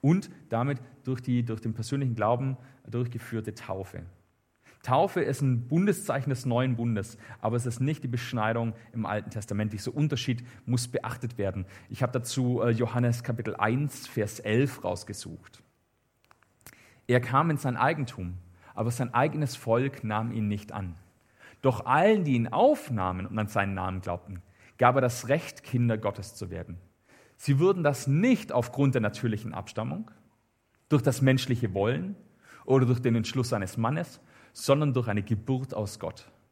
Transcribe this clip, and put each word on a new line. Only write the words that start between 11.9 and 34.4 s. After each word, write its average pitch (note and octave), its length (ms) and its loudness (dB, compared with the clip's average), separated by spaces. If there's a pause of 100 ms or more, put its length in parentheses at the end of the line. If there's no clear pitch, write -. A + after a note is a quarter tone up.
habe - 80 0
dazu, B2 500 0
äh, A#2+ 80 4
Johannes A#2+ 540 2
Kapitel A2+ 320 -4
eins, B2+ 520 0
Vers - 340 -4
elf A#2+ 420 2
rausgesucht. - 800 -8 (1400)
„Er B2 140 6
kam C3+ 280 2
in D3+ 80 0
sein B2+ 200 -2
Eigentum, B2 560 -2 (420)
aber A2 160 -2
sein A#2+ 220 -4
eigenes C#3+ 420 0
Volk C3+ 480 0
nahm A2 300 -2
ihn G#2+ 160 -2
nicht G2+ 240 -6
an. F2+ 220 -8 (680)
Doch B2 240 2
allen, F3+ 400 6
die C#3 100 2
ihn A#2 140 2
aufnahmen A2+ 760 2
und A2 140 -4
an G#2 80 -2
seinen G2 280 0
Namen F#2 260 -4
glaubten, F2+ 400 -8 (360)
gab B2 180 8
er C3+ 60 4
das A#2+ 280 -2
Recht, - 340 -2
Kinder A#2+ 340 2
Gottes G2+ 380 -6
zu F2 140 -10
werden. F2 280 -10 (600)
Sie C#3 200 2
würden F3+ 260 4
das C#3+ 240 0
nicht G3 440 4
aufgrund C3+ 440 2
der B2 60 4
natürlichen G#2+ 520 -2
Abstammung, C3 580 -8 (800)
durch C#3 140 4
das C3 180 2
menschliche B2+ 520 2
Wollen C#3 420 -2 (500)
oder B2+ 200 6
durch A#2+ 160 2
den A#2+ 140 4
Entschluss A#2 380 0
eines G2 240 -2
Mannes, C#3 420 -2 (340)